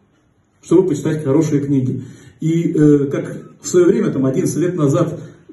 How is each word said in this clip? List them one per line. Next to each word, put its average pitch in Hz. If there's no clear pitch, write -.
чтобы 165
почитать 151
хорошие 143
книги. 127
И, 165
э, 147
как -
в -
своё 175
время, 202
там, 131
одиннадцать 147
лет 175
назад, 151